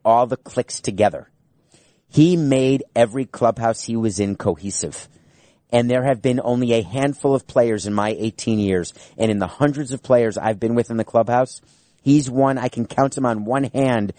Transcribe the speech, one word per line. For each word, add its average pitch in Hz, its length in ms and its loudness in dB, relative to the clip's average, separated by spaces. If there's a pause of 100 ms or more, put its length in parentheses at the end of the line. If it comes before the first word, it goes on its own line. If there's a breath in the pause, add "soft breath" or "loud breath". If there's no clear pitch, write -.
all 117 220 4
the 120 100 -4
cliques - 440 -8
together. 98 500 -2 (800 soft breath)
He 170 280 4
made 135 480 2 (100)
every 117 300 0
clubhouse 113 580 -2
he 117 140 -4
was 110 240 0
in 98 160 -2
cohesive. 90 720 -6 (640 soft breath)
And 120 200 2
there 127 140 0
have 131 180 0
been 127 200 0
only 120 300 0
a 113 100 2
handful 135 520 -2
of 127 120 -2
players 113 400 0
in 104 60 -4
my 104 260 0
eighteen 110 420 -2
years, 95 340 0 (240 loud breath)
and 113 120 2
in 101 100 0
the 92 80 -2
hundreds 143 440 -4
of 127 100 -10
players 117 360 2
I've 107 220 -4
been 117 160 -2
with 117 140 -2
in 117 60 -6
the 110 80 -2
clubhouse, 120 560 0 (420 soft breath)
he's 139 280 2
one, 135 260 2
I 127 120 -2
can 120 180 -6
count 135 320 -2
him 131 80 0
on 110 180 -2
one 131 200 -2
hand, 123 540 -2